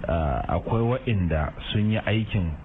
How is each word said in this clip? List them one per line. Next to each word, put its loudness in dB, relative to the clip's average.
ah, 0
akwai 0
waɗanda 0
sun 2
yi 2
aikin 0